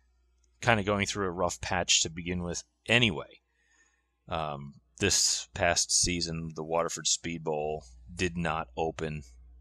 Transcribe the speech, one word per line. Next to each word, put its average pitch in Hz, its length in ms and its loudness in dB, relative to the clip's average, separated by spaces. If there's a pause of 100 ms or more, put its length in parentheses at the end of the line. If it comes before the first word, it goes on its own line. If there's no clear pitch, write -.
(600)
kinda 113 220 4
going 101 240 2
through 101 200 -2
a 87 40 -2
rough 87 280 -2
patch - 440 2
to 90 60 -6
begin 87 320 -4
with 85 220 -6 (220)
anyway. 113 560 2 (880)
Um, 73 460 -6 (240)
this - 540 2
past - 380 2
season, 82 640 0
the 80 80 -6
Waterford 82 440 0
Speed 82 360 -2
Bowl 78 400 -2 (320)
did 90 220 0
not 82 400 -2
open. 78 460 -2 (380)